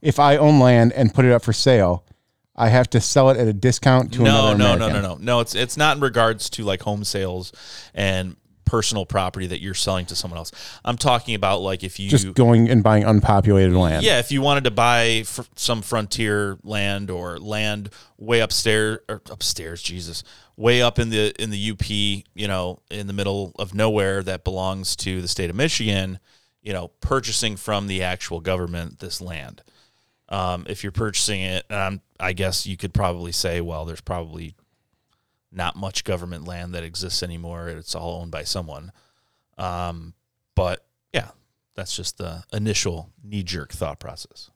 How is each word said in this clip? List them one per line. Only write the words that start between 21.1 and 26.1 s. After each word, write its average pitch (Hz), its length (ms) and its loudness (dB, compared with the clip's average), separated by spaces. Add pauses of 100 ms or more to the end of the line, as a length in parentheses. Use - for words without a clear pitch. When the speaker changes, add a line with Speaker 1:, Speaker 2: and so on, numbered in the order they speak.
Speaker 2:
the, 107 200 0 (100)
in 107 100 -6
the 101 80 -6
U 104 180 -6
P, 104 480 -4 (100)
you 101 140 -8
know, 92 320 -6 (100)
in 101 160 -10
the 101 60 -8
middle 98 460 -4
of 95 160 -10
nowhere 101 480 0
that 92 220 -8
belongs 92 520 -4
to 92 240 -6
the 87 80 -8
state 87 220 -4
of 87 60 -8
Michigan, 101 640 -2 (440)